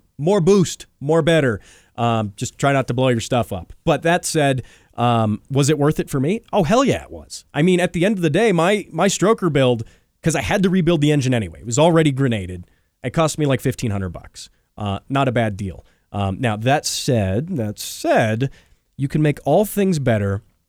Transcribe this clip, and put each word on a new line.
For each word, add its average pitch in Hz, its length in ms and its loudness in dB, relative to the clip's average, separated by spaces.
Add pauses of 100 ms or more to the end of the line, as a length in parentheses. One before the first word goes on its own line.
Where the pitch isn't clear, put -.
(180)
More 185 220 2
boost, 185 460 2 (140)
more 156 220 2
better. 143 380 2 (360)
Um, 113 400 0
just - 220 -10
try 143 140 2
not 135 160 0
to 120 60 -2
blow 131 140 2
your 120 120 2
stuff 120 320 -2
up. 87 200 -10 (120)
But 151 180 0
that 175 220 0
said, 139 380 0 (320)
um, 113 560 0
was 135 180 2
it 151 100 2
worth 147 200 2
it 175 100 -4
for 139 120 -4
me? 185 220 -2 (100)
Oh, 202 100 2
hell 220 220 2
yeah, 127 180 0
it - 80 -20
was. - 420 -16
I 147 100 0
mean, 180 180 4
at 175 120 0
the 170 120 0
end 208 120 2
of 180 60 -6
the 160 80 2
day, 202 220 2
my, 175 400 0
my 170 160 2
stroker 190 440 0
build, 127 300 2 (400)
'cause 156 140 0
I 135 60 -2
had 196 200 0
to 190 80 4
rebuild 175 300 2
the 147 120 2
engine 131 220 0
anyway. 98 260 -6
It 92 60 -18
was 117 120 -4
already 160 340 4
grenaded. 101 540 -4 (360)
It 123 80 -6
cost 160 280 0
me, 151 60 0
like, 135 160 0
fifteen 123 300 -4
hundred 95 200 -6
bucks. - 380 -18 (300)
Uh, 101 200 -4 (100)
not 139 200 0
a 120 40 -2
bad 110 240 -2
deal. 95 300 -10 (260)
Um, 98 260 -4
now, 113 180 -2
that 127 280 0
said, 120 720 -2
that 107 220 -6
said, 135 720 -2 (460)
you 135 120 -4
can 156 140 0
make 147 220 0
all 175 200 2
things 190 340 -2
better, 104 440 0 (260)